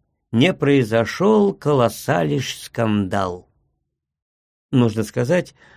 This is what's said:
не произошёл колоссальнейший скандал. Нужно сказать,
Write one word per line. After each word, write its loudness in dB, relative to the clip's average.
не 4
произошёл 2
колоссальнейший -2
скандал. -4
Нужно 2
сказать, -4